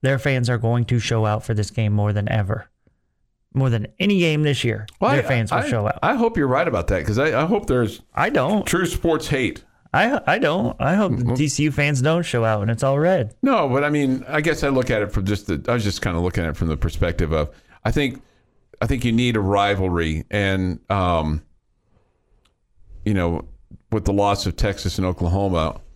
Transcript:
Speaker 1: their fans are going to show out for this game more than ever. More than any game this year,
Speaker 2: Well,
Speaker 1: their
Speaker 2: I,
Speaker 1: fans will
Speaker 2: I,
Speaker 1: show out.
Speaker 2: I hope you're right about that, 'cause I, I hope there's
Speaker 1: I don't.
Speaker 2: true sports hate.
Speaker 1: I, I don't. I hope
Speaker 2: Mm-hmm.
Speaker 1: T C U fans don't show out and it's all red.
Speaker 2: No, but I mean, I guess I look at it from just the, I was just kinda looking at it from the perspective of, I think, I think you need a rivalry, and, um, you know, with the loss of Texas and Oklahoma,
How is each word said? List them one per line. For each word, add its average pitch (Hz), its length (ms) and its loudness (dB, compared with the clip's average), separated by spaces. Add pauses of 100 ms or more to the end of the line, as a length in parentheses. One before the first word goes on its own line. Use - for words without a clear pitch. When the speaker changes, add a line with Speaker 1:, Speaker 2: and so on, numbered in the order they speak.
Speaker 1:
their 135 180 2
fans 127 300 0
are 123 80 2
going 113 280 0
to 120 140 0
show 110 260 0
out 107 180 0
for 117 100 -4
this 104 180 -2
game 107 220 0
more 104 180 2
than 104 180 -2
ever. 104 380 -2 (880)
More 131 160 0
than 113 180 -2 (120)
any 202 200 2
game 156 240 2
this 143 200 0
year, 107 240 -4 (140)
Speaker 2:
Well, - 100 2
Speaker 1:
their 135 120 2
Speaker 2:
I, - 40 -6
Speaker 1:
fans 117 240 0
will 170 80 0
Speaker 2:
I, 285 100 -2
Speaker 1:
show 110 160 0
out. - 160 -2
Speaker 2:
I 208 140 0
hope 226 220 0
you're 143 100 2
right 139 200 2
about 92 200 -2
that, 92 180 0
'cause 104 140 0
I, 139 240 2
I - 20 0
hope 202 220 -2
there's 120 340 0 (140)
Speaker 1:
I 185 140 0
don't. 190 360 0
Speaker 2:
true 196 200 0
sports - 420 -2
hate. 131 360 -2 (300)
Speaker 1:
I, 233 320 2
I 180 140 2
don't. 175 400 0
I 139 160 2
hope 202 160 2
Speaker 2:
Mm-hmm. 123 220 0
Speaker 1:
T 143 160 0
C 147 140 -2
U 151 100 2
fans 143 280 0
don't 160 220 2
show 117 220 0
out 110 160 0
and 107 100 0
it's 113 100 -4
all 139 160 2
red. 170 440 0
Speaker 2:
No, 233 260 2
but 135 160 2
I 147 60 0
mean, 139 360 0
I 151 140 -2
guess 151 240 0
I 143 60 2
look 127 200 2
at 110 120 2
it 101 100 -4
from 95 140 -2
just 101 220 -2
the, 82 200 -2
I 117 60 2
was 120 100 0
just 101 180 -4
kinda 87 200 -2
looking 90 240 -2
at 78 60 -2
it 73 40 -8
from 82 140 -2
the 76 80 -2
perspective 80 560 -2
of, 78 160 0 (340)
I - 80 0
think, 139 300 -2 (600)
I 113 60 0
think 123 160 0
you 120 80 2
need 120 240 2
a 107 60 0
rivalry, 92 880 0
and, 95 480 0 (100)
um, 85 520 0 (1600)
you 104 100 0
know, 85 320 0 (460)
with 113 140 0
the 101 80 2
loss 101 320 2
of 90 100 -2
Texas 98 420 -2
and 95 80 0
Oklahoma, 90 760 0 (140)